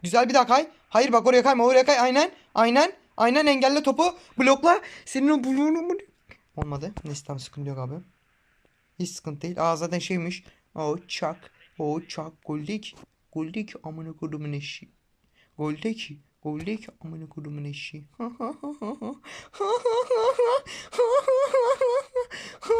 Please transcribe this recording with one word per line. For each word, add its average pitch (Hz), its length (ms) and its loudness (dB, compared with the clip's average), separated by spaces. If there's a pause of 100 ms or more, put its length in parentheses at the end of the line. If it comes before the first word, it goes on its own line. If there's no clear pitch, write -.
Güzel 226 260 2
bir 247 60 2
daha 247 120 6
kay. 277 240 4 (180)
Hayır 247 240 4
bak 226 140 4
oraya 247 160 8
kayma. 247 220 4
Oraya 254 200 8
kay. 269 160 4
Aynen. 262 320 2 (220)
Aynen. 240 380 4 (240)
Aynen 254 300 4
engelle 277 360 4
topu. 311 360 2 (200)
Blokla. 277 440 4 (220)
Senin 269 240 0
o 294 160 2
bloğunu 294 380 2
mu? 349 120 -4 (600)
Olmadı. 151 360 -6 (120)
Neyse 147 220 -12
tamam 139 140 -10
sıkıntı 139 280 -12
yok 135 100 -10
abi. 131 160 -10 (1040)
Hiç 180 120 -8
sıkıntı 147 300 -12
değil. 175 180 -8
Aa 165 180 0
zaten 170 220 -4
şeymiş. 180 460 -6 (300)
O 156 240 -4 (100)
çak. - 440 -8 (260)
O 151 220 -4
çak. 160 320 -12 (120)
Goldik. 151 520 -8 (360)
Goldik. 175 500 -8
Amına 160 300 -12
kodumun 151 400 -8
eşi. 143 360 -12 (720)
Goldik. 151 600 -6 (240)
Goldik. 165 440 -8 (140)
Amına 160 280 -14
kodumun 147 360 -12
eşi. 147 400 -14 (140)
<laughs> - 0 - (4000)